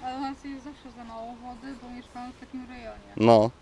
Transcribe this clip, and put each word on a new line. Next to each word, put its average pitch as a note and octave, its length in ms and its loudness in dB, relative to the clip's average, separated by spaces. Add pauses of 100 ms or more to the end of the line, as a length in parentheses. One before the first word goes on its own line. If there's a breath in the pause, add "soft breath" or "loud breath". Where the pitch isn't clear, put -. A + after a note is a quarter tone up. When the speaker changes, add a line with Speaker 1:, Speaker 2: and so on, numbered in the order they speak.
Speaker 1:
Ale B3+ 140 -6
u C4+ 40 -6
nas C#4 240 -6
jest C#4 200 -12
zawsze C#4 320 -16
za A#3+ 80 -16
mało A3+ 220 -12
wody, B3 560 -14
bo B3 80 -14
mieszkamy B3 420 -12
w - 80 -20
takim B3+ 280 -12
rejonie. A#3+ 300 -14 (180)
Speaker 2:
No. A2+ 340 8 (120)